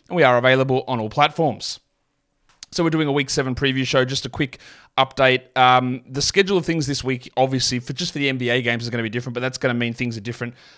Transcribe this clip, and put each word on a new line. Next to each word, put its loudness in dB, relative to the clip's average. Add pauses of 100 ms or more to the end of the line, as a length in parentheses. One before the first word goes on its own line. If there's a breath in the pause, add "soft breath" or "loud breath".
and -6
we 4
are 6
available 4
on -4
all -4
platforms. -2 (920)
So -2
we're 2
doing 0
a 0
week 0
seven -2
preview -2
show. 2
Just -6
a -8
quick -6 (380 loud breath)
update. 2
Um, 4
the -6
schedule 2
of 0
things -2
this -4
week, -6
obviously, 0
for -10
just -8
for -8
the 0
N -4
B -4
A 2
games -2
is -8
gonna -4
be -4
different, -6
but -6
that's -4
gonna 0
mean -2
things -6
are -10
different -8 (240 loud breath)